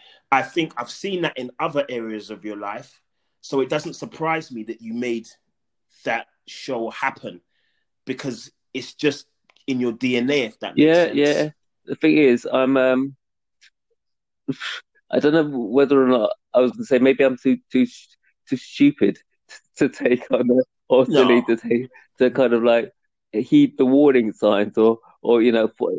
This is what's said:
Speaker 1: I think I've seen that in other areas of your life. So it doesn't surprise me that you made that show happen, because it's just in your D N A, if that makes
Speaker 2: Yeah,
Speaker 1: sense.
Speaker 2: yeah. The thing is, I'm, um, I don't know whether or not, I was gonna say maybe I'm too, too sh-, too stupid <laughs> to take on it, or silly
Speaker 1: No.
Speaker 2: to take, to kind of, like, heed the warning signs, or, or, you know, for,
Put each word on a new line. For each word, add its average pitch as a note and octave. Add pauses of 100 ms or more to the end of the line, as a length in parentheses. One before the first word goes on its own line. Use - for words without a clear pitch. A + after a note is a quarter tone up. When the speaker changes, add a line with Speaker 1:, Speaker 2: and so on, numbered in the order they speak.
(320)
Speaker 1:
I C3+
think D#3+
I've A#2+
seen F#3+
that D3+
in B2 (100)
other C#3+
areas A2
of G2
your G#2
life. G#2 (400)
So C#3
it C3
doesn't D3+
surprise D#3+
me A2+
that A#2
you A2+
made A#2 (760)
that A#2 (180)
show A#2
happen, A2 (640)
because B2+ (220)
it's C3
just - (400)
in C3
your A#2+
D B2
N B2
A, C#3+
if A2
that G2+
makes D3
Speaker 2:
Yeah, E3+
Speaker 1:
sense. -
Speaker 2:
yeah. D3 (340)
The B2
thing D#3
is, B2+
I'm, C3
um, C3 (2000)
I -
don't D3
know D#3+
whether C3+
or B2+
not, A#2 (240)
I B2
was B2+
gonna A2
say B2+
maybe C3+
I'm C3
too, B2+ (120)
too B2+
sh-, - (320)
too -
stupid - (300)
<laughs> -
to C#3
take B2
on B2
it, B2+ (240)
or B2+
silly B2
Speaker 1:
No. -
Speaker 2:
to A#2
take, A#2+ (280)
to B2+
kind B2
of, A2+
like, A#2 (400)
heed C#3+
the C3+
warning C3
signs, G#2
or, A2+ (240)
or, A2+
you A#2+
know, A2
for, -